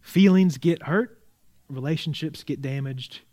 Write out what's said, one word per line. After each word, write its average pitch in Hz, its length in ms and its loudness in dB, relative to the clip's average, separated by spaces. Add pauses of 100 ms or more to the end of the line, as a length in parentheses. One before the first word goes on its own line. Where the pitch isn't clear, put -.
Feelings 185 560 4
get 165 260 0
hurt, 208 380 -4 (480)
relationships 147 720 -6
get 139 180 -8
damaged 135 600 -10 (120)